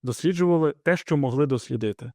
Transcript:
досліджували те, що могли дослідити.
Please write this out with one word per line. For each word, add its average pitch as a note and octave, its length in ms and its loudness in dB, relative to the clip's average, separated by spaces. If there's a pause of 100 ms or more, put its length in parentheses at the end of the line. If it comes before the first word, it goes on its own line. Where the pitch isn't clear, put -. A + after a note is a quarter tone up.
досліджували E3+ 680 2 (100)
те, E3+ 140 2
що - 200 -2
могли C3+ 280 0
дослідити. A#2+ 680 -4